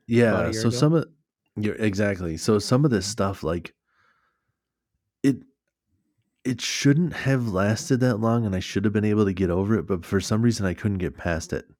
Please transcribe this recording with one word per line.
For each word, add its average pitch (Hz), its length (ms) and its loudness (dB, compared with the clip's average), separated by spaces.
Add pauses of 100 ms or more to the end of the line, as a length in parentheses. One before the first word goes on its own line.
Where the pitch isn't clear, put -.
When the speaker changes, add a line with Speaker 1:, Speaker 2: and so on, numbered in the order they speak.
Speaker 1:
Yeah, 117 240 4
Speaker 2:
About 90 180 0
a - 40 -4
year 107 80 -4
Speaker 1:
so 117 80 2
Speaker 2:
ago? 120 80 -2
Speaker 1:
some 151 160 4
of, 156 120 2 (500)
you're, 104 200 -2
exactly. 98 600 -2
So 107 200 2
some 127 260 2
of 151 60 4
this 98 160 0
Speaker 2:
Mm-hmm. 104 60 -6
Speaker 1:
stuff, 98 320 -4
like, 85 320 -4 (1500)
it, 131 220 2 (1000)
it 120 160 -4
shouldn't 151 540 0
have 127 360 -2
lasted 104 500 0
that 123 200 2
long, 113 280 0
and 95 80 -2
I 92 40 -2
should 98 260 -2
have 101 80 0
been 104 120 0
able 107 200 2
to 98 80 0
get 90 180 0
over 98 260 2
it, 80 80 -2
but 90 180 -4
for 98 160 0
some 110 220 -2
reason, 110 240 0
I 90 80 -2
couldn't 101 240 -4
get 85 180 -4
past - 380 -6
it. - 120 -6 (140)